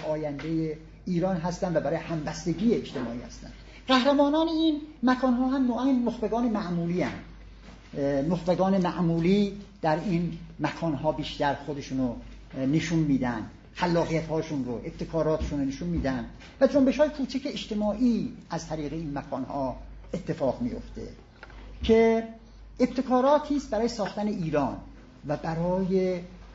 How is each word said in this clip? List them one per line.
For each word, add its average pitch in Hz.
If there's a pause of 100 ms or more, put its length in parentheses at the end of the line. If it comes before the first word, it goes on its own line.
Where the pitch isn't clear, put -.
آیندهٔ 156 (280)
ایران 180
هستن 175
و 151
برای 151
همبستگی 160
اجتماعی 123
هستن. - (360)
قهرمانان 285
این 320 (220)
مکان‌ها 254
هم 269
نوعاً 240
نخبگان 240
معمولی 175
هستن. 107 (800)
اه، 139
نخبگان 180
معمولی 180 (220)
در 156
این 170 (220)
مکان‌ها 147
بیشتر 143 (120)
خودشونو، 131 (400)
اه، 131
نشون 160
می‌دن، 123 (240)
خلاقیت‌هاشون 160
رو، 120
ابتکاراتشون 151
رو 139
نشون 135
می‌دن 131 (360)
و 277
جنبش‌های 269
کوچک 269
اجتماعی 214 (180)
از 165
طریق 156
این 156
مکان‌ها 131 (380)
اتفاق 139
می‌افته 113 (760)
که 226 (520)
ابتکاراتی 269
است -
برای 226
ساختن 208
ایران 147 (500)
و 143
برای 180 (340)